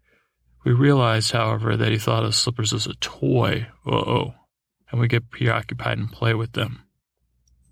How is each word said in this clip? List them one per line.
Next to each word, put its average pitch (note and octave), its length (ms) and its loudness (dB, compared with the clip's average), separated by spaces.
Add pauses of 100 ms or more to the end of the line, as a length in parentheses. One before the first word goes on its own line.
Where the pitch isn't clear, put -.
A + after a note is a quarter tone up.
(640)
We B2+ 80 2
realized, B2 600 4
however, A2 440 0
that A2 160 2
he A2 60 0
thought A2+ 260 0
of A2 100 0
slippers A2+ 380 -2
as A2 140 -4
a - 80 -8
toy. A#2 720 0 (200)
Uh-oh. - 480 -2 (560)
And B2 80 -2
we A#2+ 100 2
get A#2+ 220 0
preoccupied A#2 680 -2
and A2 120 -6
play A2+ 220 -2
with A2+ 200 -4
them. - 340 -6 (840)